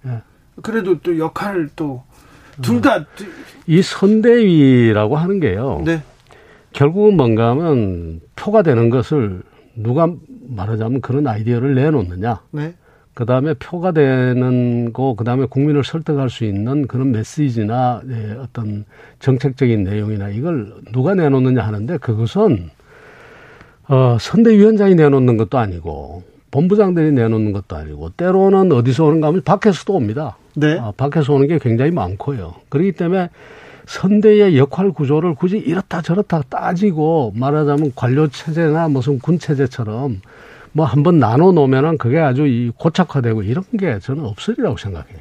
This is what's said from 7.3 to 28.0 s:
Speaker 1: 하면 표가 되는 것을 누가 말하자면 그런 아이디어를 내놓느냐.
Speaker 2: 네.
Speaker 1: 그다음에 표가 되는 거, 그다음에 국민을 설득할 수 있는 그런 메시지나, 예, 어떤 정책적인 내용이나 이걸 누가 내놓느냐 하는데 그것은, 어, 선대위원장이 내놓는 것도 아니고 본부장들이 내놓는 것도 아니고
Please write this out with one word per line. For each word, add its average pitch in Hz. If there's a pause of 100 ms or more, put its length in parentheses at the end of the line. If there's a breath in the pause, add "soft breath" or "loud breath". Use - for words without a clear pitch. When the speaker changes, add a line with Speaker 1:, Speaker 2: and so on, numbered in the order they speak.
Speaker 1:
하면 101 (160)
표가 208
되는 117
것을 113 (340 soft breath)
누가 123 (420)
말하자면 110
그런 139
아이디어를 120
내놓느냐. 117 (100)
Speaker 2:
네. 151 (400 soft breath)
Speaker 1:
그다음에 127
표가 180
되는 127
거, 127
그다음에 123
국민을 139
설득할 143
수 -
있는 113
그런 131
메시지나, 120
예, 110
어떤 107 (340 loud breath)
정책적인 127
내용이나 104
이걸 117 (200)
누가 131
내놓느냐 131
하는데 107
그것은, 113 (1200 loud breath)
어, 131
선대위원장이 208
내놓는 139
것도 92
아니고 85 (280)
본부장들이 180
내놓는 110
것도 98
아니고 78